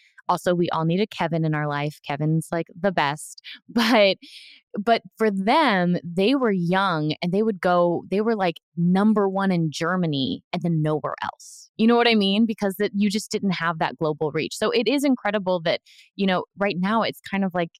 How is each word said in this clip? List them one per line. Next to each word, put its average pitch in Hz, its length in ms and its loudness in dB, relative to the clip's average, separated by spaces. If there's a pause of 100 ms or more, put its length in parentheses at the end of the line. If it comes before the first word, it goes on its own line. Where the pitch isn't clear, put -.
(280)
Also, 180 260 0
we 170 160 0
all 160 140 -2
need 170 160 0
a 220 80 0
Kevin 165 360 -2
in 156 120 0
our 151 100 -2
life. 147 400 -4
Kevin's, 156 460 -2
like, 165 140 -4 (120)
the 190 140 0
best. 151 540 -2
<laughs> - 40 -18 (180)
But, 214 500 4 (600)
but 220 240 0 (160)
for 220 140 2
them, 196 720 2
they 190 320 0
were 247 160 0
young 175 680 0
and 175 120 -4
they 202 100 2
would 220 180 -2
go, 175 480 2
they 190 120 0
were, 220 160 0
like, 185 240 -2 (160)
number 196 520 4
one 190 220 0
in 165 220 0
Germany 165 800 -2
and 175 100 -4
then 165 180 0
nowhere 151 400 -2
else. - 560 -14
You 226 120 4
know 240 80 6
what 233 100 4
I 233 80 4
mean? 202 320 2
Because 208 300 -2
that 208 180 -2
you 202 160 2
just 208 220 -4
didn't 190 180 -2
have 165 300 -2
that 160 160 -2
global 156 340 -2
reach. 147 260 -4
So 214 140 0
it 226 160 0
is 269 160 2
incredible 208 600 0
that, 160 180 -2 (340)
you 196 100 -2
know, 185 200 0 (120)
right 196 220 -2
now 202 240 0
it's - 180 -4
kind 196 240 -4
of, 185 80 -2
like, 175 280 -2